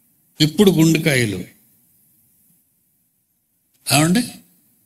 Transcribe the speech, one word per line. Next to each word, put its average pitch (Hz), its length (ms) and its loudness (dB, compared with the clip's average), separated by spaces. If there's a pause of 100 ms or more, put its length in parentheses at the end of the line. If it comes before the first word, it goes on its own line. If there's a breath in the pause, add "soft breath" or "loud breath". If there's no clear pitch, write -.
(420)
ఇప్పుడు 180 300 2
గుండెకాయలు, 151 720 0 (2500)
ఏమండి, 165 360 0 (640)